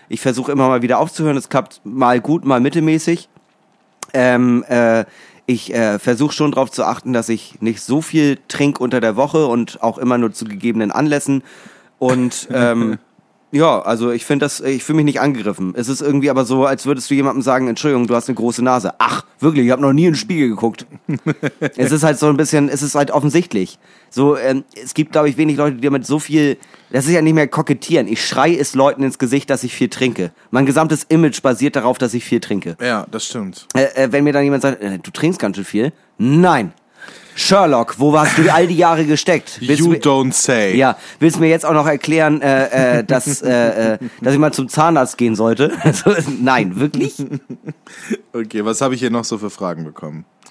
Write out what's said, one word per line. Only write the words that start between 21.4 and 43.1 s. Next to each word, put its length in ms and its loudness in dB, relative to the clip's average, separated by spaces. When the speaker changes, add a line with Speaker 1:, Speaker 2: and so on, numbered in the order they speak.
Speaker 1:
Es 140 -2
ist 120 0
halt 160 2
so 80 2
ein 100 4
bisschen, 300 2
es 140 -4
ist 140 -4
halt 160 0
offensichtlich. 680 -2
So, 260 2
ähm, 280 -2
es 100 -12
gibt, 200 -2
glaub 120 2
ich, 120 0
wenig 200 0
Leute, 200 0
die 40 -14
damit 240 0
so 140 -2
viel, 380 0
das 140 -2
ist 60 0
ja 100 4
nicht 120 4
mehr 140 4
kokettieren. 600 -2
Ich 180 -4
schrei 280 2
es 200 -4
Leuten 280 2
ins 160 -4
Gesicht, 300 -2
dass 140 -2
ich 100 -8
viel 160 -2
trinke. 420 -4
Mein 140 2
gesamtes 420 0
Image 340 2
basiert 360 0
darauf, 200 0
dass 160 -2
ich 120 -6
viel 160 0
trinke. 400 -6
Speaker 2:
Ja, 280 -4
das 160 -10
stimmt. 480 -12
Speaker 1:
Äh, 100 2
äh, 80 0
wenn 140 2
mir 80 2
dann 100 2
jemand 200 2
sagt, 180 -2
"Äh, 180 -6
du 120 -16
trinkst 280 -2
ganz 160 -4
schön 100 -8
viel." 280 -2
Nein. 560 4
Sherlock, 640 2
wo 180 4
hast 200 4
du 160 6
all 120 6
die 120 0
Jahre 260 4
gesteckt? 560 0
Willst 220 0
Speaker 2:
You 60 4
Speaker 1:
du 40 4
mir 80 2
Speaker 2:
don't 340 2
say. 440 0
Speaker 1:
Ja, 180 4
willst 160 2
du 60 -4
mir 80 4
jetzt 160 2
auch 80 2
noch 120 2
erklären, 560 2
äh, 580 2
äh, 40 -2
dass, 380 -2